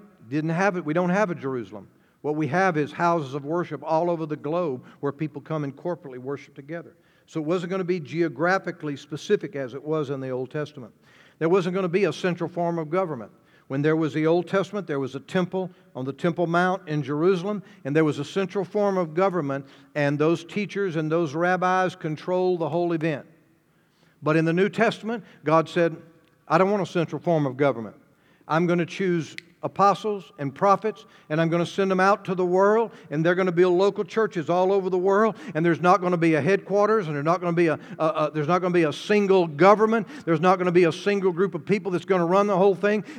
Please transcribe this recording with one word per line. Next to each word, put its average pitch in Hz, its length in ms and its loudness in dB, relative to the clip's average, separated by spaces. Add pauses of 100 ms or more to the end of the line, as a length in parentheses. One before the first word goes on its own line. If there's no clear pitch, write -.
(280)
didn't 151 220 -2
have 180 260 0
it. 170 80 -6
We 151 100 -4
don't 175 180 0
have 196 180 2
a 165 60 -6
Jerusalem. 117 520 -8 (340)
What 147 140 -4
we 156 120 -2
have 175 300 0
is 143 140 -2
houses 165 440 -2
of 139 100 -10
worship 156 380 -6
all 160 260 0
over 160 160 -4
the 151 100 -6
globe 143 480 -4 (180)
where 143 100 -2
people 147 280 -8
come 151 240 -6
and 139 120 -8
corporately 147 420 -10
worship 135 380 -12
together. 147 400 -16 (320)
So 160 120 -8
it 151 60 -4
wasn't 175 240 -2
gonna 190 140 -4
be 180 160 -2
geographically 160 960 -4
specific 156 600 -4
as 131 200 -8
it 139 80 -14
was 151 260 -4
in 139 100 -6
the 131 100 -8
Old 127 200 -6
Testament. 143 440 -10 (440)
There 160 120 0
wasn't 180 260 2
gonna 190 140 -2
be 190 160 2
a 151 80 0
central 170 360 -4
form 170 300 -4
of 151 100 -6
government. 151 420 -4 (360)
When 139 160 0
there 156 120 4
was 156 200 0
the 156 100 0
Old 175 220 2
Testament, 190 400 -2
there 143 120 -4
was 131 140 -6
a 139 60 -10
temple 185 500 -2 (260)
on 127 100 -6
the 139 60 -6
Temple 170 360 -2
Mount 180 420 0
in 151 140 -2
Jerusalem, 175 580 0 (240)
and 139 100 -2
there 160 80 4
was 147 140 0
a 143 80 -6
central 190 400 -4
form 202 320 0
of 160 160 -2
government, 156 540 -2 (260)
and 147 240 0
those 160 260 2
teachers 196 520 -6
and 156 160 -4
those 160 240 0
rabbis 180 600 0
controlled 180 680 -2
the 151 80 -2
whole 170 240 -2
event. 156 340 -4 (960)
But 151 140 2
in 160 80 4
the 165 80 2
New 180 160 2
Testament, 220 560 -2 (220)
God 160 240 2
said, 165 260 0 (500)
"I 156 120 4
don't 190 140 4
want 208 120 0
a - 20 -4
central 160 360 -4
form 160 240 2
of 127 100 -4
government. 117 400 0 (540)
I'm 170 180 2
gonna 175 180 0
choose 175 480 -2 (300)
apostles 196 760 0
and 139 140 -6
prophets, 202 520 0 (240)
and 156 100 0
I'm 165 80 2
gonna 170 180 0
send 196 240 -2
them 185 120 2
out 202 240 2
to 190 100 -4
the 185 100 0
world, 202 460 4 (200)
and 160 140 0
they're 175 100 2
gonna 185 180 0
build 180 240 4
local 196 260 2
churches 185 460 -2
all 185 240 2
over 190 160 0
the 185 80 0
world, 196 400 2 (160)
and 156 120 0
there's 165 140 2
not 180 220 4
gonna 180 160 0
be 165 180 4
a 147 60 2
headquarters, 196 640 2
and 151 80 -4
there's 143 100 -4
not 175 140 2
gonna 175 140 -2
be 170 140 2
a, 147 120 0 (180)
a, 156 80 0
a, 156 280 0
there's 151 140 -2
not 180 120 2
gonna 180 140 0
be 175 100 4
a 147 80 2
single 190 560 2
government, 202 580 6 (200)
there's 160 160 2
not 185 160 4
gonna 180 140 0
be 175 140 6
a 160 60 4
single 190 400 0
group 180 240 -2
of 147 100 -12
people 190 240 0
that's 175 140 -2
gonna 185 220 2
run 196 220 4
the 196 100 2
whole 190 180 4
thing, 202 300 0 (140)